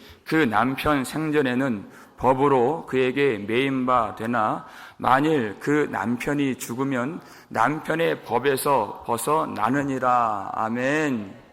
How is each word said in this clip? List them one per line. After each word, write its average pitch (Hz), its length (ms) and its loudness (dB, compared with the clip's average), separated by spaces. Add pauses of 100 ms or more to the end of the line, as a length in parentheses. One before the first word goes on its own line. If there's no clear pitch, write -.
(240)
그 - 100 -4
남편 135 720 2
생전에는 135 840 -2 (280)
법으로 135 720 2
그에게 131 520 2
매인 127 480 0
바 117 280 2
되나 117 520 -2 (300)
만일 127 640 2
그 147 300 2
남편이 120 680 -2
죽으면 131 640 -4 (280)
남편의 151 760 0
법에서 127 840 2
벗어나느니라." 120 1500 0
아멘. 123 880 -2 (100)